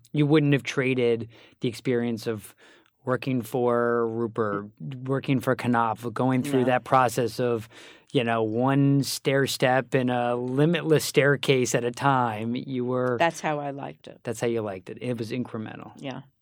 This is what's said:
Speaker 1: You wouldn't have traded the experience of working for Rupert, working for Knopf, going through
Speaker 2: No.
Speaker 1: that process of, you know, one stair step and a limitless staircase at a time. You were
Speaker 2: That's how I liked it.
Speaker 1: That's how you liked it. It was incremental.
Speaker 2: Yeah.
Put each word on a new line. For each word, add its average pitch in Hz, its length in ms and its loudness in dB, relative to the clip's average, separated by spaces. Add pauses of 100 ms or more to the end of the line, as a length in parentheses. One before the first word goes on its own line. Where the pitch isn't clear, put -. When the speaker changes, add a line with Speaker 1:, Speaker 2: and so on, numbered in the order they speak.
(120)
Speaker 1:
You 147 140 2
wouldn't 147 260 4
have 139 120 4
traded 120 640 0 (320)
the 131 80 -2
experience 120 580 -2
of 110 280 -6 (500)
working 127 380 -2
for 120 680 0
Rupert, 113 580 -4 (380)
working 135 360 0
for 131 160 2
Knopf, 117 560 0
going 131 300 2
through 135 180 2
Speaker 2:
No. 123 60 2
Speaker 1:
that 127 180 2
process 127 560 2
of, 120 280 -2 (440)
you 131 120 2
know, 113 180 0
one 139 640 2
stair 135 420 0
step 131 480 0
and 127 160 2
a 123 260 0
limitless 143 680 2
staircase 135 720 2
at 123 100 0
a 120 80 -2
time. 120 640 0
You 127 280 -6
were 127 340 -2
Speaker 2:
That's 165 220 0
how 156 200 -4
I 143 100 -8
liked 139 380 -14
it. - 160 -20
Speaker 1:
That's 117 160 -6
how 123 80 0
you 113 140 -2
liked 98 280 -10
it. 110 100 -14
It 123 160 -6
was 110 140 -8
incremental. 113 640 -8
Speaker 2:
Yeah. 139 260 -12 (200)